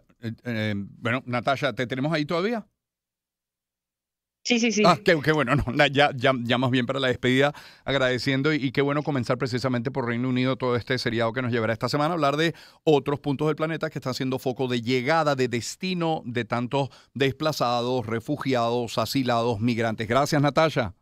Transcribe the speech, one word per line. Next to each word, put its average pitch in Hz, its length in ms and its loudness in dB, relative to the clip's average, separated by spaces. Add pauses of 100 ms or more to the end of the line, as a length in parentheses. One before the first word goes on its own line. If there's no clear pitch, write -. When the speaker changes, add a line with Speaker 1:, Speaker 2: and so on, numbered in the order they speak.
(220)
Speaker 1:
eh, 113 100 -6 (140)
eh, 107 320 -2
bueno, 110 480 -4
Natalia, 127 480 0
¿te 123 120 -4
tenemos 135 280 -2
ahí 151 120 0
todavía? 196 400 -2 (1800)
Speaker 2:
Sí, 240 140 2
sí, 233 120 2
sí. 208 140 2
Speaker 1:
Ah, 170 180 6
qué, 170 180 4
qué 156 120 2
bueno, 139 240 2
no, 123 160 0
na-, 143 140 4
ya, 143 280 4
ya, 131 160 2 (100)
ya 120 160 0
más 127 140 0
bien 127 140 2
para 135 160 -4
la 127 80 2
despedida, 127 440 2 (300)
agradeciendo 135 720 0
y, 131 100 -2
y 135 80 -2
qué 143 100 0
bueno 143 220 0
comenzar 131 340 -2
precisamente 123 540 -2
por 123 160 -4
Reino 120 220 -2
Unido 127 260 0
todo 123 220 0
este 123 200 -2
seriado 113 360 -2
que 131 80 -4
nos 120 100 -4
llevará 113 220 0
esta 120 160 -2
semana 147 220 0
a - 20 -2
hablar 143 240 0
de 160 180 0 (300)
otros 143 340 2
puntos 147 280 -2
del 151 100 0
planeta 156 320 -4
que 147 100 -10
están 127 140 -4
siendo 131 260 -4
foco 127 300 -2
de 123 120 0
llegada, 135 540 2
de 127 140 0
destino 165 720 -4
de 120 220 -4
tantos 123 440 -2 (240)
desplazados, 127 920 0
refugiados, 117 920 -2
asilados, 120 640 0
migrantes. 113 480 0
Gracias, 139 340 2
Natalia. 143 600 2